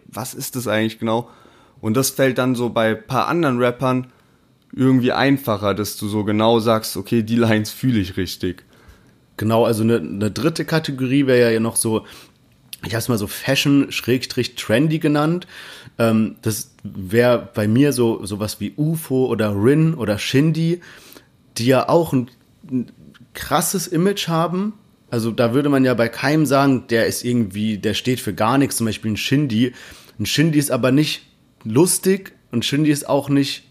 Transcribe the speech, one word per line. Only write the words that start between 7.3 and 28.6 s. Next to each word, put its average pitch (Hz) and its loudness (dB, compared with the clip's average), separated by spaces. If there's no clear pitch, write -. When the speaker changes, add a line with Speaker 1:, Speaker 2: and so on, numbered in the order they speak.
Speaker 1:
Lines 110 2
fühle 127 -2
ich 95 -4
richtig. 90 -6
Speaker 2:
Genau, 113 2
also 110 0
eine, 113 4
eine 98 -4
dritte 151 -2
Kategorie 139 0
wäre 123 4
ja 113 2
noch 110 -2
so, 110 -2
ich 101 -6
hab's 113 -4
mal 123 0
so 101 -4
Fashion 139 0
Schrägstrich - -4
Trendy 156 0
genannt. 156 0
Ähm, 110 2
das - -6
wär 110 2
bei - -4
mir 131 4
so 117 0
sowas 101 -6
wie - -6
ufo 151 -2
oder 107 -2
Rin 147 4
oder 104 -2
Shindy, 160 0
die 113 -4
ja 127 4
auch 165 2
ein, 123 -2
ein 127 -4
krasses 165 -2
Image 185 0
haben. 175 -2
Also 117 -2
da 117 0
würde 147 2
man 135 4
ja 127 2
bei 113 0
keinem 151 0
sagen, 135 2
der 113 2
ist - -4
irgendwie, 110 -2
der 101 -2
steht 123 -2
für 101 -6
gar 110 2
nichts, 139 0